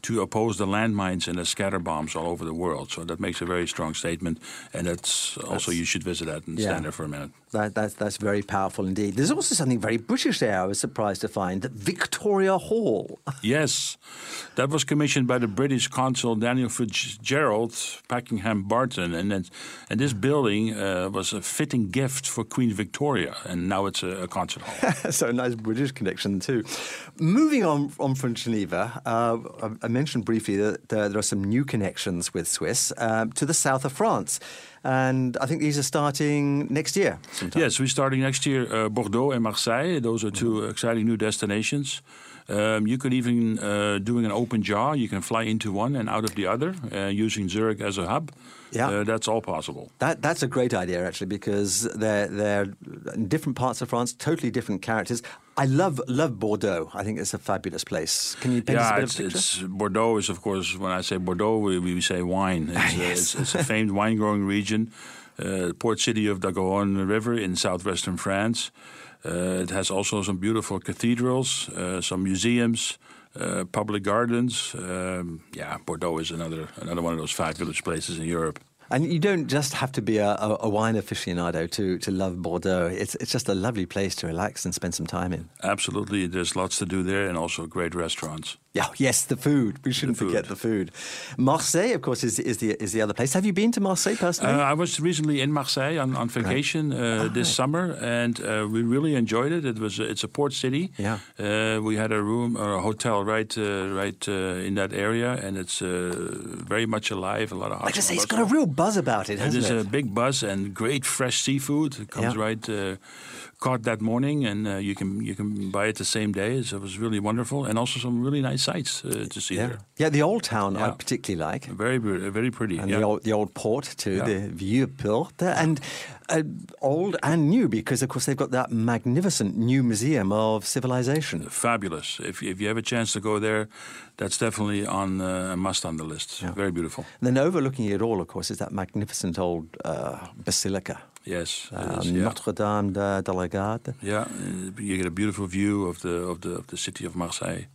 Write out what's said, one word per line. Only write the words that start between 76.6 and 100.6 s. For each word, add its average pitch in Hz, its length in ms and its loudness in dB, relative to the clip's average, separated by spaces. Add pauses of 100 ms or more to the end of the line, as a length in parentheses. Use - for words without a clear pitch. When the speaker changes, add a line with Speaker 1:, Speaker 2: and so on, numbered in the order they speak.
Speaker 1:
another 85 240 -4
one 85 120 0
of 80 60 -2
those 76 120 -6
fabulous 82 500 -2
places 82 380 -4
in 80 60 -6
Europe. 82 340 -2 (300)
Speaker 2:
And 139 220 2
you 170 80 2
don't 175 280 2
just 135 260 0
have 131 200 -2
to 123 80 0
be 107 180 2
a, 101 100 4
a, 107 320 2
a 110 80 2
wine 110 260 4
aficionado 87 760 -2
to, 92 260 0
to 98 140 -4
love 92 300 0
Bordeaux. 87 460 2
It's, 92 280 -2
it's - 180 -6
just 123 160 0
a 98 60 2
lovely 98 300 0
place 98 320 -2
to 87 100 -6
relax 87 360 -4
and 87 100 -2
spend 87 220 -4
some 80 120 -4
time 90 260 -2
in. 82 160 -8 (120)
Speaker 1:
Absolutely. 98 640 0
There's 87 280 -2
lots 92 220 -2
to 101 80 0
do 92 180 0
there 98 240 0
and 87 100 -2
also 82 280 -4
great 85 300 -4
restaurants. 78 600 -4 (180)
Speaker 2:
Yeah, - 120 2 (120)
yes, 131 280 2
the 131 100 0
food. 131 480 2
We 127 80 0
shouldn't 131 280 0
Speaker 1:
The 98 60 2
food. 92 80 0
Speaker 2:
forget - 160 0
the 98 60 -4
food. 104 360 0 (440)
Marseille, 160 600 4
of 135 80 -2
course, 127 200 0
is, 107 160 0
is, 113 180 0
the, 107 140 0 (100)
is 101 100 -4
the 110 100 2
other 104 120 2
place. 131 200 0
Have 185 100 4
you 208 80 4
been 208 200 4
to 220 100 0
Marseille 190 340 2
personally? 170 380 2
Speaker 1:
Uh, 139 60 4
I 143 140 4
was 165 260 0
recently 151 420 2
in 143 100 2
Marseille 147 480 0
on, 131 160 0
on 117 120 0
Speaker 2:
Right. 120 160 -2
Speaker 1:
vacation, 147 500 2
uh, 123 40 0 (260)
Speaker 2:
Oh, 110 60 2
Speaker 1:
this 120 180 2
Speaker 2:
right. - 80 2
Speaker 1:
summer, 156 460 0
and, 117 380 0
uh, 107 300 0
we 113 140 2
really 139 320 4
enjoyed 117 360 4
it. 165 140 0
It 113 140 -2
was, 104 200 -2
it's 110 240 -2
a 110 40 -4
port 143 260 0
city. 139 440 0